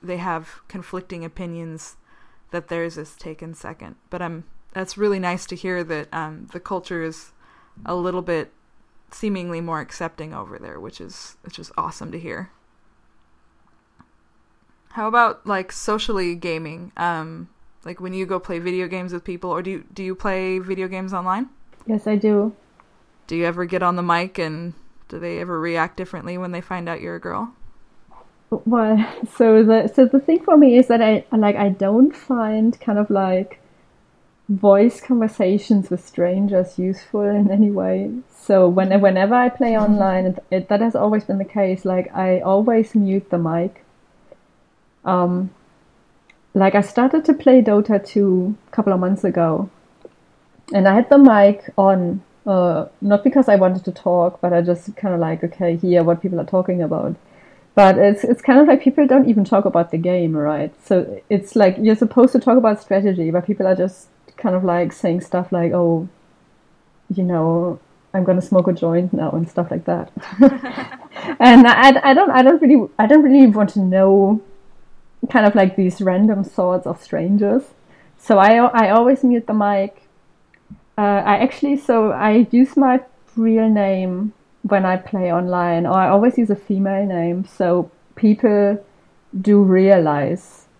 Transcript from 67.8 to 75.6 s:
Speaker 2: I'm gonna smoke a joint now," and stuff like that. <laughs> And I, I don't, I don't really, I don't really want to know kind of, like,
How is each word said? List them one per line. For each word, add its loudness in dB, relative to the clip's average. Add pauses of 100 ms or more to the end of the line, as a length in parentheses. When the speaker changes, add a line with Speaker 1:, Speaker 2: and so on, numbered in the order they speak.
Speaker 2:
I'm -2
gonna 0
smoke 0
a 0
joint -2
now," -4
and -4
stuff -6
like -8
that. -6 (280)
<laughs> 0
And 10
I, 6
I 6
don't, 4
I 4
don't 6
really, 4 (100)
I 2
don't 6
really 8
want 2
to -2
know 4 (880)
kind 2
of, 4
like, 2